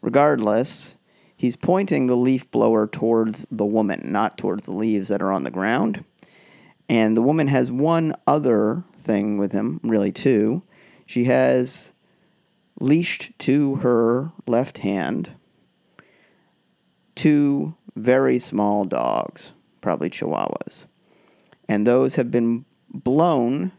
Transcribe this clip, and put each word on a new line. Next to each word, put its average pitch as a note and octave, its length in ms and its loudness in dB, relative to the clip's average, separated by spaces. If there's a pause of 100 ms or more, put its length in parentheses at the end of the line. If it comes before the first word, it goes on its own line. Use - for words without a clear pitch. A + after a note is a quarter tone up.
Regardless, B2 960 0 (380)
he's A#2+ 200 -2
pointing F3+ 520 0
the B2 100 2
leaf B2+ 340 0
blower A2+ 340 2
towards A2+ 640 -2
the A2 160 -2
woman, G#2 460 0
not G#2 260 -2
towards G2+ 280 -6
the F#2 80 -10
leaves G#2 340 -2
that G2+ 140 -2
are F#2+ 100 0
on F2+ 120 -2
the B1+ 80 -6
ground. A#2+ 520 -2 (880)
And A2 260 4
the A2+ 60 2
woman D3 260 2
has B2+ 240 2
one D#3 420 0 (140)
other C3 560 2 (120)
thing G#2 420 -2
with G2+ 160 -2
him, A2+ 300 -4
really G2+ 280 0
two. A#2+ 500 2 (440)
She - 200 -2
has B2+ 680 0 (880)
leashed - 580 0
to C#3 360 0
her B2 560 2 (140)
left B2 340 -2
hand G2 520 -4 (1800)
two D3 600 2 (200)
very B2+ 440 2
small G#2 460 -2
dogs, - 680 -4 (280)
probably F2 280 -2
Chihuahuas. - 760 -6 (840)
And G#2 160 0
those C3 300 4
have B2 160 0
been A#2 340 0 (260)
blown D3 880 0